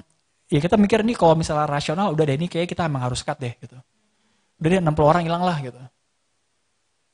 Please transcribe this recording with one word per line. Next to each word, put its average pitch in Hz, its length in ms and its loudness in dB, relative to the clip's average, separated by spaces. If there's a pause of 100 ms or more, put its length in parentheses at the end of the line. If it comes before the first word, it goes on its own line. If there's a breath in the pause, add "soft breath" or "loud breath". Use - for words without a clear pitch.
(460)
ya 147 160 0
kita 175 160 2
mikir 214 240 4
nih 226 160 -2
kalau 165 160 4
misalnya 156 320 0
rasional 151 480 -2
udah 151 80 0
deh 143 160 0
ini 165 80 -4
kayaknya 175 240 -4
kita 180 160 -4
emang 131 240 -4
harus 123 160 -6
cut 147 160 -8
deh 120 160 -10
gitu. - 160 -20 (880)
Udah 160 80 0
deh 185 120 2
enam 156 120 0
puluh 151 160 4
orang 170 160 2
hilang 170 160 -4
lah 180 160 0
gitu. 127 240 -12 (1300)